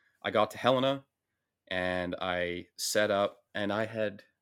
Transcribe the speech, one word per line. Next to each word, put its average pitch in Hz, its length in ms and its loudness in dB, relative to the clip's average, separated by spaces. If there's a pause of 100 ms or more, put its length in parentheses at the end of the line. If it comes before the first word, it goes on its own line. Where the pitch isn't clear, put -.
(220)
I 104 80 -2
got 107 220 4
to - 60 -14
Helena, 135 460 2 (640)
and 90 520 -2
I 90 560 -4
set 107 340 0
up, 101 340 0 (100)
and 101 180 -2
I 110 140 0
had, 104 380 -6 (180)